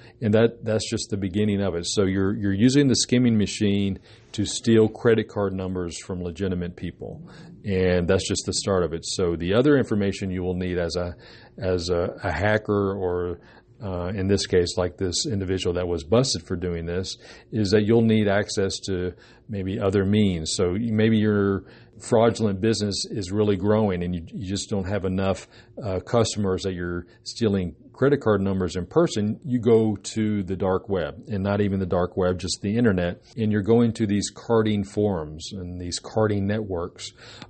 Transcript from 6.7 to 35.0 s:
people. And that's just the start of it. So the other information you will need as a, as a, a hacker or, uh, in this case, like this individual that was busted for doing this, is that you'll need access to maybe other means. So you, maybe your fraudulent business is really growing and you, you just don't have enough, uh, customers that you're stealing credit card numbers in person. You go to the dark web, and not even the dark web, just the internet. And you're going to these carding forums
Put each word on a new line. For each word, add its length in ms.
people. 460
And 420
that's 220
just 180
the 80
start 300
of 80
it. 140
So 320
the 160
other 240
information 520
you 140
will 120
need 220
as 200
a, 180
as 320
a, 320
a 120
hacker 640
or, 420
uh, 260
in 200
this 180
case, 320
like 200
this 280
individual 500
that 120
was 160
busted 420
for 120
doing 280
this, 300
is 180
that 120
you'll 180
need 260
access 500
to 260
maybe 320
other 240
means. 500
So 200
you, 180
maybe 260
your 480
fraudulent 580
business 500
is 220
really 240
growing 480
and 100
you, 200
you 160
just 200
don't 180
have 180
enough, 420
uh, 200
customers 640
that 100
you're 320
stealing 520
credit 260
card 220
numbers 340
in 100
person. 600
You 140
go 360
to 480
the 140
dark 320
web, 400
and 120
not 200
even 180
the 60
dark 320
web, 200
just 240
the 160
internet. 440
And 160
you're 80
going 320
to 120
these 240
carding 540
forums 720